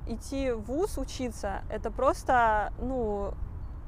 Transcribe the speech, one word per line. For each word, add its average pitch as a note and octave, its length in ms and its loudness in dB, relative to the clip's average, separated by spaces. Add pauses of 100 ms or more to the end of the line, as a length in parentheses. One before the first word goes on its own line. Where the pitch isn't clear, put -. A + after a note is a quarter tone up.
идти C4+ 460 -2
в A3 100 -2
ВУЗ C#4+ 360 -2
учиться — A3+ 720 -4
это G#3+ 200 -2
просто, A#3+ 880 4
ну, G#3+ 520 0 (540)